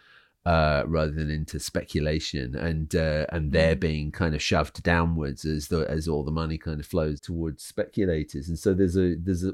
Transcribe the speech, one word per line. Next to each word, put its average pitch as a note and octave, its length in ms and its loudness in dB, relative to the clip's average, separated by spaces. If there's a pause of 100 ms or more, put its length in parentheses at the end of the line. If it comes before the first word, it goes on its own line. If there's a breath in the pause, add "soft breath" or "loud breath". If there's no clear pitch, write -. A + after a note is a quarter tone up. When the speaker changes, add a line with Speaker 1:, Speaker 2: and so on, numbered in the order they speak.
(460 soft breath)
Speaker 1:
uh, D2+ 420 4
rather D#2 240 0
than D#2 180 -2
into D2+ 280 -4
speculation, D2+ 960 -2
and, D#2 440 -2
uh, D#2 320 2
and D2+ 240 -2
they're D#2+ 240 4
Speaker 2:
Mm. - 20 -8
Speaker 1:
being D2+ 320 0
kind D#2+ 240 0
of D2+ 60 -4
shoved - 420 0
downwards E2+ 600 2
as D#2 240 -2
the, E2 200 0
as D#2 160 -2
all D2+ 200 0
the D2 60 -2
money D#2+ 260 -2
kind D#2 240 -6
of - 40 -12
flows D#2 360 -2
towards E2 420 -6
speculators. D#2+ 840 -2
And E2 100 -4
so G2 140 4
there's F2+ 240 4
a, F2+ 180 4
there's F2 300 -2
a, F#2+ 80 -2